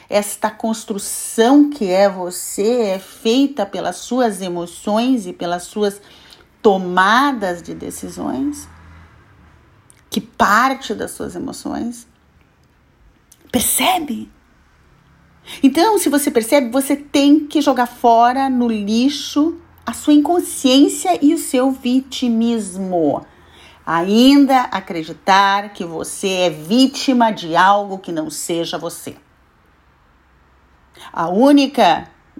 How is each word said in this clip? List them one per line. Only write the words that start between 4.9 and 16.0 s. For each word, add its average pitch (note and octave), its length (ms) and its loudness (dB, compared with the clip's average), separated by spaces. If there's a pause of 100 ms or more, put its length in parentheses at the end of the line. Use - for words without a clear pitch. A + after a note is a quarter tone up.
e F3+ 60 -10
pelas F3 320 -6
suas G3+ 360 -4 (600)
tomadas G3 1000 2
de D#3+ 140 -12
decisões, F#3 960 -8 (1400)
que - 120 -4
parte A#3 720 -2
das - 160 -10
suas - 240 -12
emoções. - 720 -10 (1400)
Percebe? B3+ 800 -2 (1300)
Então, E4+ 360 4
se F4 100 0